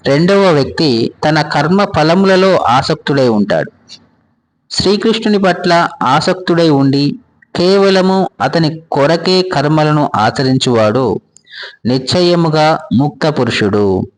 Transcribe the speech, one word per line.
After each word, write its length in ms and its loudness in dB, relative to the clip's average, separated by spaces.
రెండవ 440 2
వ్యక్తి 600 0
తన 120 0
కర్మ 440 0
ఫలములలో 600 2
ఆసక్తుడై 720 0
ఉంటాడు. 440 0
శ్రీకృష్ణుని 680 0
పట్ల 500 0
ఆసక్తుడై 680 0
ఉండి 500 0
కేవలము 720 2
అతని 420 -2
కొరకే 500 0
కర్మలను 760 0
ఆచరించువాడు 1040 0
నిశ్చయముగా 920 0
ముక్త 320 0
పురుషుడు. 760 0